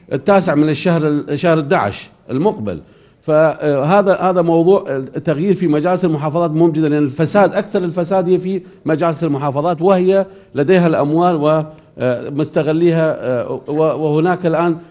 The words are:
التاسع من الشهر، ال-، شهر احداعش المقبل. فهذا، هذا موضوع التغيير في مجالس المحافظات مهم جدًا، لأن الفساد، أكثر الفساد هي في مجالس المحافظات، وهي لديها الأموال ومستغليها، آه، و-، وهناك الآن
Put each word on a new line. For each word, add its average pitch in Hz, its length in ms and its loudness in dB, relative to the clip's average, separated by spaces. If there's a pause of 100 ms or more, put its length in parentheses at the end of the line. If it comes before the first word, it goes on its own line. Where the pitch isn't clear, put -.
(140)
التاسع 180 420 2
من 151 140 2
الشهر، 156 380 0
ال-، 147 320 -2
شهر 165 200 2
احداعش 139 500 -2 (200)
المقبل. 110 520 -4 (400)
فهذا، 156 920 2
هذا 180 280 0
موضوع 170 480 2
التغيير 147 640 -2
في 180 140 -2
مجالس 170 380 0
المحافظات 156 460 -2
مهم 165 200 2
جدًا، 156 180 0
لأن 151 140 2
الفساد، 165 520 0
أكثر 202 280 -2
الفساد 175 460 -2
هي 185 80 4
في 185 240 -4 (240)
مجالس 160 380 -2
المحافظات، 147 580 -2
وهي 190 440 2 (300)
لديها 175 320 4
الأموال 156 800 2 (320)
ومستغليها، 151 1200 0
آه، 123 480 -4
و-، 143 60 -6
وهناك 156 720 0
الآن 165 320 0 (140)